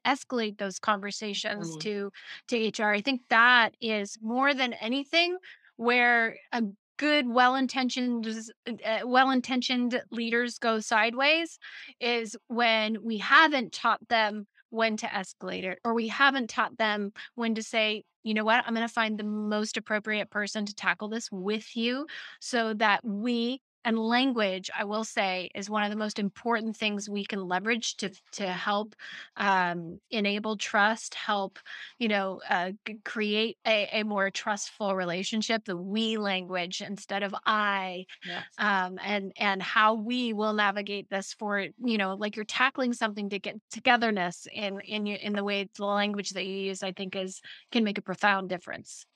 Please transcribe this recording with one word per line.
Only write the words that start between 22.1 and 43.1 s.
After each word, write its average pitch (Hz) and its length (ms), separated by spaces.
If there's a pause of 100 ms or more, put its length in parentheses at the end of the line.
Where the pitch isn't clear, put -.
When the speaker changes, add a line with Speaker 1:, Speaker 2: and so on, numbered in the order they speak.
Speaker 1:
so 226 320
that 214 320
we, 233 560 (240)
and 226 120
language, 226 800
I 220 60
will 214 220
say, 185 500
is 202 140
one 208 140
of 208 60
the 208 60
most 214 240
important 220 560
things 208 340
we 202 140
can 196 240
leverage 214 500
to, 196 120 (240)
to 196 140
help, 208 480 (420)
um, 180 600 (120)
enable 214 460
trust, 214 580
help, 196 420 (400)
you 233 120
know, 196 400
uh, 185 220 (140)
c-, 214 200
create 214 600
a, 214 280
a 220 100
more 196 260
trustful 202 640
relationship, 190 680
the 180 140
we 220 400
language 185 640
instead 196 420
of 196 100 (120)
I, 196 640 (180)
Speaker 3:
Yes. 180 180 (140)
Speaker 1:
um, 185 440
and, 196 360
and 196 260
how 214 300
we 233 400
will 214 200
navigate 202 560
this 196 240
for, 202 340 (140)
you 233 160
know, 190 180
like, 208 200
you're 208 80
tackling 254 480
something 208 380